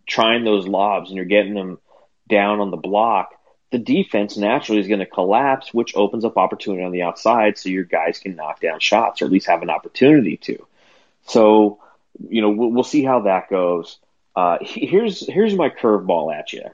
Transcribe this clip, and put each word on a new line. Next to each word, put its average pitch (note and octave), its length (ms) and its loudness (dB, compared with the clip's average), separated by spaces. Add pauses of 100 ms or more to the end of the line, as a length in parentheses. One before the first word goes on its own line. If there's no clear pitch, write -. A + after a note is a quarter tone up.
trying A#2 380 0
those G2+ 240 0
lobs G2 400 -2
and F#2+ 80 -12
you're F#2 80 -6
getting G2+ 300 0
them F#2 240 -8 (500)
down G#2 320 2
on G2+ 100 -2
the F2 60 -8
block, G2+ 540 0 (400)
the B3+ 80 -2
defense G3+ 580 -2
naturally A2 440 0
is F#2+ 80 -4
gonna G2 180 -2
collapse, A#2+ 640 0
which A#2 240 -2
opens G#2 280 0
up - 120 -2
opportunity F#2 480 -2
on F2+ 80 -8
the F2+ 100 -4
outside G#2+ 540 2
so - 120 -10
your F#2 160 -2
guys E2+ 340 -2
can F#2+ 180 -10
knock D#2 240 -10
down D#2+ 200 -4
shots - 420 0
or D2+ 40 -2
at C#2+ 60 0
least F#2+ 140 2
have E2+ 160 2
an E2+ 80 -6
opportunity B2 640 2
to. - 300 -10 (600)
So, G#2+ 520 6 (500)
you A2 140 -2
know, G#2 80 2
we'll, A2+ 220 0
we'll A#2+ 120 0
see D3 200 0
how C3 160 2
that F#2+ 280 0
goes. F2 500 -2 (380)
Uh, F2 240 2
he-, - 260 -10
here's, G3 400 0
here's G3+ 280 0
my D#3+ 160 0
curveball F#2 640 0
at - 180 -12
you, - 220 -14